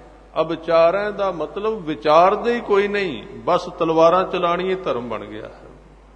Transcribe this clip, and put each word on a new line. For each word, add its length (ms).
ਅਵਿਚਾਰੈ 680
ਦਾ 200
ਮਤਲਬ 540
ਵਿਚਾਰਦੇ 720
ਹੀ 60
ਕੋਈ 280
ਨਹੀਂ, 340
ਬਸ 240
ਤਲਵਾਰਾਂ 460
ਚਲਾਣੀ 460
ਹੀ 40
ਧਰਮ 340
ਬਣ 160
ਗਿਆ 240
ਹੈ। 120